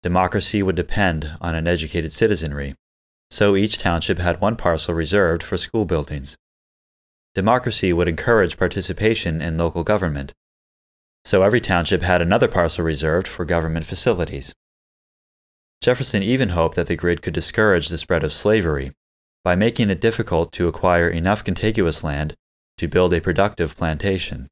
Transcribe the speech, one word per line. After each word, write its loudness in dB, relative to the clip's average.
Democracy 0
would 0
depend -2
on -4
an -2
educated -2
citizenry, -2
so 4
each 2
township 0
had 0
one 0
parcel -2
reserved 2
for -6
school -2
buildings. -4
Democracy 2
would 4
encourage 2
participation 0
in -4
local 0
government, -2
so 2
every 4
township 0
had 2
another 2
parcel 0
reserved -2
for -8
government -2
facilities. -4
Jefferson 0
even 0
hoped 0
that -2
the -2
grid 0
could -6
discourage 2
the -6
spread -2
of -2
slavery 0
by 2
making 2
it -2
difficult 0
to 0
acquire 2
enough 0
contiguous 0
land -4
to -4
build 2
a 2
productive -2
plantation. -4